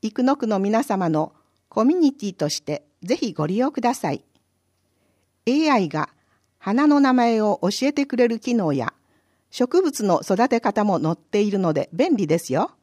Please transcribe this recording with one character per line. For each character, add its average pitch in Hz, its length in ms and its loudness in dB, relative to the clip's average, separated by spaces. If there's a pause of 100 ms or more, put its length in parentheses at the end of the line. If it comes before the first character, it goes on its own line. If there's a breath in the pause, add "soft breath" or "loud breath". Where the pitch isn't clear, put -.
生 220 200 -4
野 262 140 2
区 254 100 -4
の 214 120 0
皆 214 240 0
様 190 260 -2
の 156 240 -2 (360)
コ 220 160 -2
ミ 285 100 4
ュ 370 40 0
ニ 294 140 4
テ 208 140 -10
ィ 190 60 -6
と 151 160 -4
し - 140 -6
て 151 220 -8 (180)
ぜ 180 140 -2
ひ 214 160 -6
ご 151 140 -4
利 185 120 -2
用 262 120 0
く - 100 -8
だ 247 140 0
さ 156 180 -4
い。 123 120 -8 (1200)
エ 240 60 0
ー 302 200 2
ア 247 60 4
イ 180 100 0
が 151 220 -6 (480)
花 240 280 0
の 294 140 6
名 269 120 4
前 233 280 2
を 208 220 0
教 202 260 0
え 294 40 -2
て 285 140 -2
く 254 100 -6
れ 240 120 4
る 226 120 -4
機 247 140 -2
能 180 180 0
や、 127 200 -2 (580)
植 254 320 0
物 277 220 -2
の 185 180 2
育 220 260 0
て 233 120 0
方 214 240 0
も 190 160 0
載 160 120 0
っ 170 40 -2
て - 240 -4
い 208 100 0
る 196 80 -2
の 175 140 0
で 143 200 -2
便 269 240 0
利 196 100 -2
で 160 120 0
す - 140 -6
よ。 185 200 -2 (100)